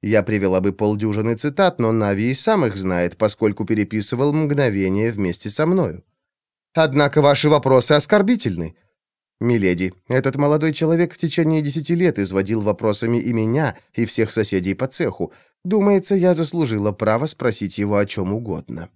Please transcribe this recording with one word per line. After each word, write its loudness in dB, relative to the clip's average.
Я 2
привела 0
бы 0
полдюжины -2
цитат, 0
но 0
Нави 0
и -2
сам 0
их -4
знает, -2
поскольку 0
переписывал -2
мгновение 0
вместе -4
со 0
мною». -2
«Однако 2
ваши 4
вопросы 4
оскорбительны». 0
«Миледи, 0
этот 0
молодой 0
человек 0
в -20
течение 0
десяти -2
лет 0
изводил -2
вопросами 0
и -2
меня, 0
и 0
всех -2
соседей -2
по -4
цеху. -4
Думается, 2
я 4
заслужила -2
право 0
спросить -4
его 0
о 2
чем -4
угодно». -8